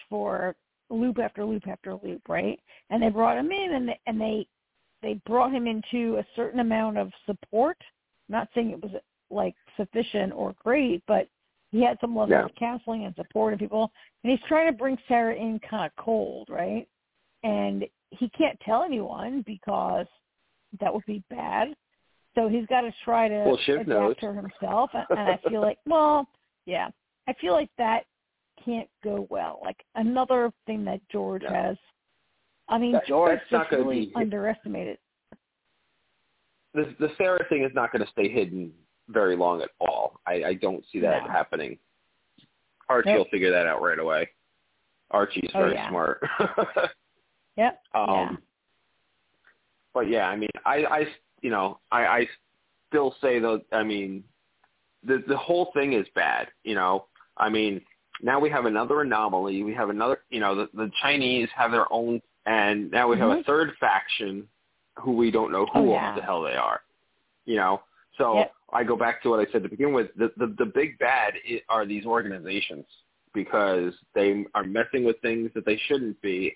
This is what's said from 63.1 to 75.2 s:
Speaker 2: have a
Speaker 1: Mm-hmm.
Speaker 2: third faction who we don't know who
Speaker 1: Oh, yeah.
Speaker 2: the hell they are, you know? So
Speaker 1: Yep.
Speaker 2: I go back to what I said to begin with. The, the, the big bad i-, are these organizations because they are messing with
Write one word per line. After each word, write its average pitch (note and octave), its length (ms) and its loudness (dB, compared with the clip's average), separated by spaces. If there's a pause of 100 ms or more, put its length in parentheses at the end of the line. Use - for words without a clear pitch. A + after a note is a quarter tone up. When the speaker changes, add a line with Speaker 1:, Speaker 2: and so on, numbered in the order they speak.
Speaker 2:
have A2 120 4
a - 40 4
Speaker 1:
Mm-hmm. E4 80 -2
Speaker 2:
third D3 360 2
faction G2+ 720 -2 (480)
who - 160 -2
we A#2 180 4
don't A2 220 2
know G2 140 2
who - 140 4 (100)
Speaker 1:
Oh, - 20 6
yeah. - 220 0
Speaker 2:
the G2+ 80 -6
hell F2+ 200 -2
they C#2 140 -2
are, A1+ 240 0 (640)
you A#2 120 0
know? G2 260 2 (340)
So A#2 200 2
Speaker 1:
Yep. - 180 2 (180)
Speaker 2:
I A#2+ 120 2
go A#2 120 0
back A#2 280 -2
to B2 60 2
what A2+ 160 4
I - 60 -2
said A2 120 0
to G2 40 -6
begin C3+ 240 -2
with. A#2 240 0
The, A2 200 0
the, A2+ 220 -2
the A#2+ 80 2
big C3+ 320 0
bad A#2+ 360 2 (120)
i-, A#2 220 -6
are A2 160 2
these G2+ 220 -6
organizations F#2+ 800 -4 (460)
because F#2+ 640 0 (180)
they G2+ 320 2 (120)
are G2+ 80 0
messing A2+ 400 -2
with A2+ 160 2